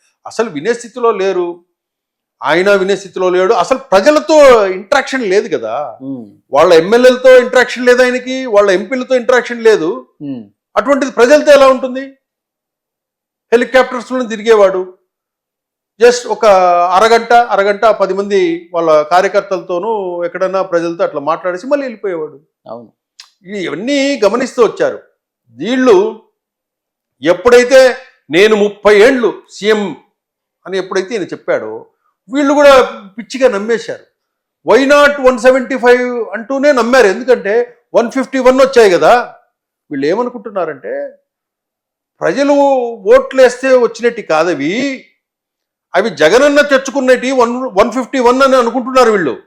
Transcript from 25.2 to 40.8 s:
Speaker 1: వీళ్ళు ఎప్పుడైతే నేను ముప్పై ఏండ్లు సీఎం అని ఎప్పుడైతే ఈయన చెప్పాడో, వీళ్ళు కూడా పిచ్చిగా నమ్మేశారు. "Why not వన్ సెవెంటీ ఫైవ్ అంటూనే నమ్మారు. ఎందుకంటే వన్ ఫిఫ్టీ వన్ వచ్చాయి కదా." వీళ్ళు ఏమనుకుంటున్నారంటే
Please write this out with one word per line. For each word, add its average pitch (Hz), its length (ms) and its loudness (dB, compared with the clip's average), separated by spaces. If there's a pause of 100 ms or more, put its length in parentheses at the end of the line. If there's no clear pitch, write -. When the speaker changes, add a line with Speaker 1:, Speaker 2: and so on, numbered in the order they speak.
Speaker 1:
వీళ్ళు 214 720 0 (1000)
ఎప్పుడైతే 240 760 4 (340)
నేను 208 260 2
ముప్పై 202 440 2
ఏండ్లు 240 500 0
సీఎం 208 460 -4 (720)
అని 190 120 -8
ఎప్పుడైతే 190 360 -6
ఈయన 202 80 -6
చెప్పాడో, 127 640 -8 (480)
వీళ్ళు 285 200 0
కూడా 277 280 6 (360)
పిచ్చిగా 254 300 -2
నమ్మేశారు. 202 560 -6 (640)
"Why 240 200 2
not 285 380 2
వన్ 254 120 2
సెవెంటీ 254 400 0
ఫైవ్ 247 540 0
అంటూనే 269 400 -2
నమ్మారు. 240 340 2
ఎందుకంటే 220 720 -2 (160)
వన్ 220 160 0
ఫిఫ్టీ 262 280 -6
వన్ 254 220 2
వచ్చాయి 240 300 2
కదా." 180 440 0 (560)
వీళ్ళు 139 160 -6
ఏమనుకుంటున్నారంటే 175 1040 -8 (1080)